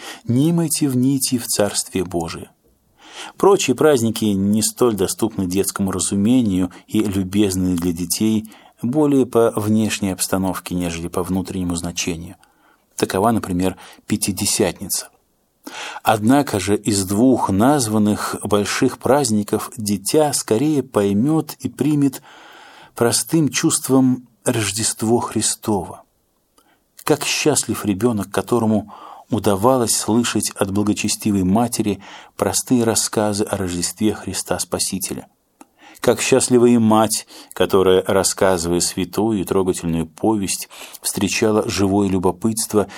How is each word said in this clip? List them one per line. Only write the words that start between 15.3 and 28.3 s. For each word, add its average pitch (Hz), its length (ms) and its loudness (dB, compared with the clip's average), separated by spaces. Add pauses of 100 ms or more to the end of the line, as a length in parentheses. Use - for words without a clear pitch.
Однако 110 580 2
же 101 160 2
из 101 300 0
двух 110 420 2
названных 107 920 2
больших 104 560 0
праздников 110 800 0
дитя 107 560 0
скорее 143 480 0
поймёт 117 800 0
и - 100 -4
примет 139 500 0 (760)
простым 127 540 2
чувством 131 800 2 (160)
Рождество 110 760 0
Христово. 104 840 -4 (1000)
Как - 220 -2
счастлив - 600 -2
ребёнок, 104 480 -2